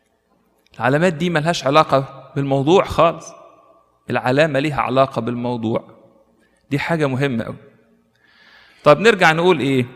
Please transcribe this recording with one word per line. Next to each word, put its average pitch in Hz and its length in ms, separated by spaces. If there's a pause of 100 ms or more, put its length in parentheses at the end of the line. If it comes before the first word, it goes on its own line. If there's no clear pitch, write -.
(800)
العلامات 147 340
دي 170 180
ملهاش 160 360
علاقة 139 720
بالموضوع 139 480
خالص، - 480 (760)
العلامة 131 480
ليها 143 220
علاقة 131 400
بالموضوع. 120 640 (840)
دي 143 80
حاجة 156 280
مهمة 131 380
أوي. - 120 (1300)
طب 147 160
نرجع 185 320
نقول 170 280
إيه؟ 127 360